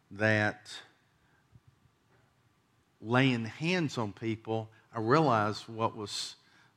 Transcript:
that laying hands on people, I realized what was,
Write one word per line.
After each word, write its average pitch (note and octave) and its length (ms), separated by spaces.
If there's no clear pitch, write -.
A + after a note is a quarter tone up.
that G#2+ 600
laying A#2+ 440
hands D#3+ 540
on G#2+ 140
people, A2 580
I A#2 60
realized A2 680
what A2+ 280
was, - 400